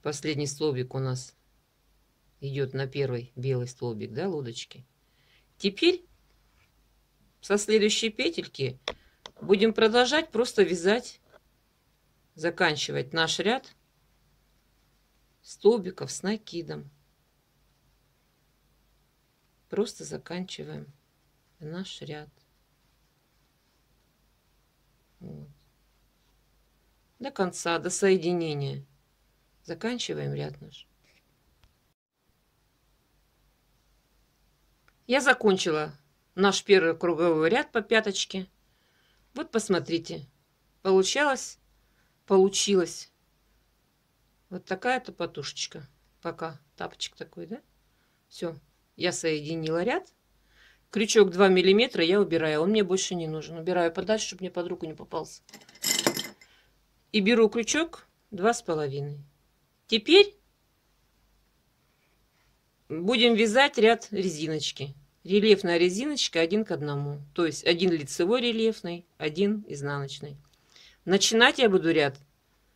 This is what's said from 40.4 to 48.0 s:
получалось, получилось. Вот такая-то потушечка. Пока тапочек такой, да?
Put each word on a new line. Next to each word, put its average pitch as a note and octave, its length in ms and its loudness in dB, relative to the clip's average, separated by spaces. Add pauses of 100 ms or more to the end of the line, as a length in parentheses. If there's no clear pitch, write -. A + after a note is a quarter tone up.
получалось, G3 760 2 (680)
получилось. F#3+ 840 2 (1400)
Вот F#3 160 -14
такая-то B3 480 -4
потушечка. - 760 -10 (360)
Пока E3 360 -10 (180)
тапочек - 400 -12
такой, - 300 -16
да? A3 140 -12 (680)